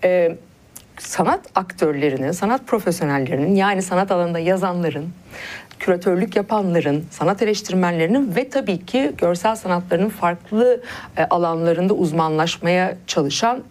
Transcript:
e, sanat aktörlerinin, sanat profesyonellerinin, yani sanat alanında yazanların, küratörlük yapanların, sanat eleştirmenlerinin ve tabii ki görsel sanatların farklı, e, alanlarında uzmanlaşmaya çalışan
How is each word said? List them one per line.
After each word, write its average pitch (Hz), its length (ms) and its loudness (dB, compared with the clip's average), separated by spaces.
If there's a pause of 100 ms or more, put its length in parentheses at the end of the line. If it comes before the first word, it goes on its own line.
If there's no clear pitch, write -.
e, 175 320 2 (600)
sanat 262 420 -2 (140)
aktörlerinin, 147 800 0
sanat 214 340 0
profesyonellerinin, 151 880 0
yani 190 280 2
sanat 185 280 0
alanında 175 280 0
yazanların, 175 720 0 (680)
küratörlük 180 580 0
yapanların, 170 760 0
sanat 185 320 0
eleştirmenlerinin 185 920 0
ve 247 120 -2
tabii 208 380 -2
ki 277 320 0
görsel 180 380 0
sanatların 180 520 0
farklı, 214 760 0 (340)
e, 160 80 2
alanlarında 170 680 2
uzmanlaşmaya 170 1000 0 (100)
çalışan 226 640 0